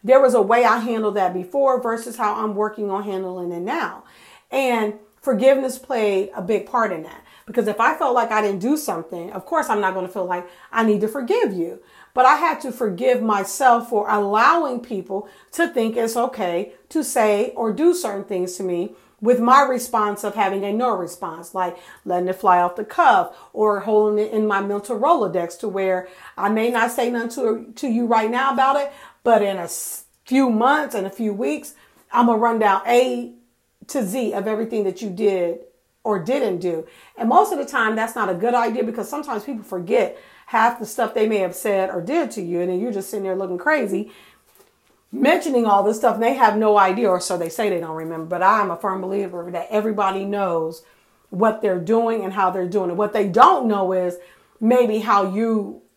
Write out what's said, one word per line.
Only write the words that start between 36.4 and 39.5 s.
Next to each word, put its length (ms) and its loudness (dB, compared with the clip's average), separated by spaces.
do. 280 -4
And 120 -2
most 220 6
of 80 -4
the 60 -4
time, 300 0
that's 200 -4
not 140 -2
a 40 -2
good 200 0
idea 300 0
because 260 -6
sometimes 340 -8
people 200 -10